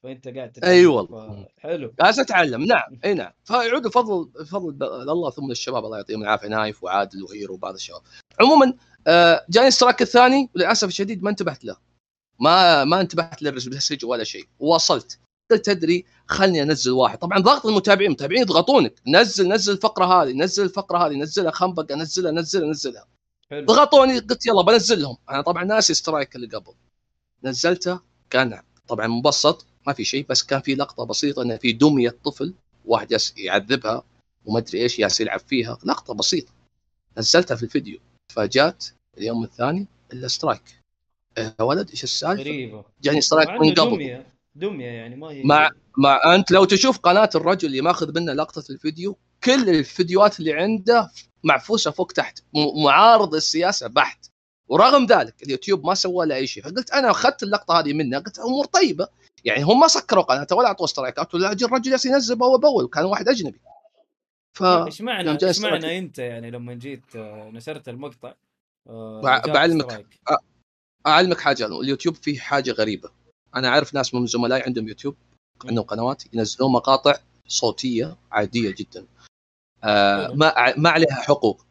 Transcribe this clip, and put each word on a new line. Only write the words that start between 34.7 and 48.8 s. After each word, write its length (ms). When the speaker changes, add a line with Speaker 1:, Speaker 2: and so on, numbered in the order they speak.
Speaker 2:
إيش، 160
ياس 220
يلعب 200
فيها، 440
لقطة 300
بسيطة. 380
نزلتها 360
في 80
الفيديو، 360
فجات 520
اليوم 260
الثاني 420
إلا 160
سترايك. 340
يا 240
ولد، 280
إيش 140
السالفة؟ 380
Speaker 1:
غريبة. 420
Speaker 2:
جاني 180
سترايك 280
Speaker 1:
مع 100
Speaker 2:
من 100
Speaker 1:
إنه 140
Speaker 2:
قبل. 80
Speaker 1:
دمية، 360
دمية 320
يعني 300
ما 140
هي 140
Speaker 2:
مع، 260
مع، 360
أنت 160
لو 140
تشوف 340
قناة 360
الرجل 340
اللي 120
ماخذ 400
منه 120
لقطة 380
الفيديو، 460